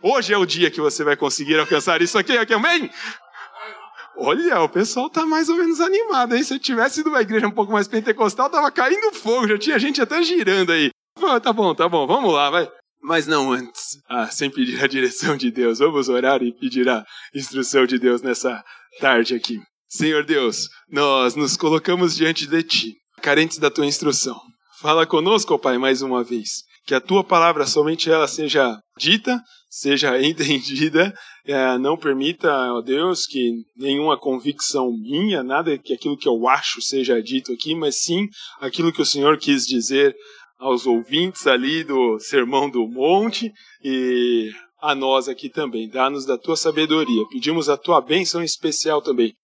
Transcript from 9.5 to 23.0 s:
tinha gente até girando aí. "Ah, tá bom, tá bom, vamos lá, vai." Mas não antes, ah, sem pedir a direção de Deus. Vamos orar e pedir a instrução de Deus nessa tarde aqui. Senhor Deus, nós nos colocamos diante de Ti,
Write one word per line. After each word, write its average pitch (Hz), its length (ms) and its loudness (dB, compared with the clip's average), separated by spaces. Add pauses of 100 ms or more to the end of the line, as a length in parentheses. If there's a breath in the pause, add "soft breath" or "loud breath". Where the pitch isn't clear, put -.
tinha 240 220 0
gente 277 220 0
até 330 220 0
girando 196 480 2
aí. 151 180 4 (320)
"Ah, 285 180 2
tá 233 120 0
bom, 196 240 2
tá 170 140 2
bom, 151 180 0
vamos 208 260 2
lá, 143 160 4
vai." 160 200 0 (360)
Mas 156 220 0
não 139 240 2
antes, 123 480 -6 (100)
ah, 120 220 -2
sem 143 180 -4
pedir 127 340 -2
a 139 40 2
direção 131 500 0
de 127 140 -2
Deus. 117 260 0
Vamos 139 320 2
orar 127 320 2
e 120 100 -2
pedir 127 380 -2
a 110 160 -2 (300 loud breath)
instrução 135 500 0
de 123 140 -2
Deus 120 240 2
nessa 123 400 -4 (360 loud breath)
tarde 123 360 2
aqui. 113 240 -6 (280)
Senhor 151 380 -2
Deus, 139 420 0 (220 loud breath)
nós 135 460 2
nos 147 200 -2
colocamos 165 600 0
diante 160 320 0
de 160 160 0
Ti, 113 320 -4 (260)